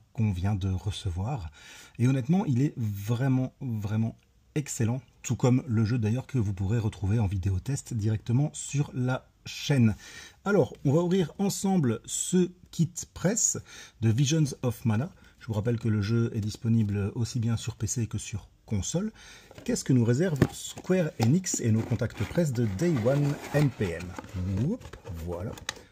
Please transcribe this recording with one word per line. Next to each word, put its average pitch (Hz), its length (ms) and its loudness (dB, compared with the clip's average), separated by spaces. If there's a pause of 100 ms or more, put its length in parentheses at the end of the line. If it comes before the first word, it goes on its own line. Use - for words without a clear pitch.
(140)
qu'on 110 180 0
vient 95 240 0
de 95 140 -2
recevoir. 95 840 -4 (480)
Et 117 80 4
honnêtement, 139 380 2
il 123 160 2
est 147 160 0
vraiment, 120 840 0
vraiment 110 560 -2 (400)
excellent, 123 460 -2 (200)
tout - 140 -2
comme 127 320 4
le 113 160 2
jeu 113 140 2
d'ailleurs 110 300 0
que 127 120 0
vous 101 140 0
pourrez 98 260 0
retrouver 104 400 0
en 104 80 2
vidéo 92 320 0
test - 340 -6
directement 113 600 0
sur - 400 -4
la 127 340 -2 (180)
chaîne. 120 500 4 (500)
Alors, 196 280 4 (120)
on 135 80 4
va 165 80 4
ouvrir 175 380 2
ensemble 185 680 2
ce 180 460 0 (200)
kit - 180 0 (240)
presse - 440 0 (440)
de 110 80 4
Visions 139 520 4
of 120 240 -2
Mana. 117 260 0 (280)
Je - 80 -20
vous 113 60 -4
rappelle 110 240 0
que 117 120 -2
le 107 120 2
jeu 117 320 2
est 113 80 -2
disponible 104 720 0
aussi 120 240 -2
bien 113 180 0
sur - 180 -8
P - 100 -4
C 113 220 -2
que 113 100 -6
sur - 300 -10 (180)
console. 160 480 -2 (500)
Qu'est-ce - 220 -2
que 147 80 4
nous 123 100 6
réserve 135 360 2 (120)
Square - 600 -2 (120)
Enix 165 380 2
et 117 100 2
nos 110 100 2
contacts 110 440 -4
presse 165 260 -2
de 120 140 0 (120)
Day 170 160 0 (120)
One 143 280 2 (200)
M 143 160 4
P 95 220 -4
M ? 82 120 -8 (640)
Oups, 220 180 -4 (420)
voilà. 87 260 -6 (400)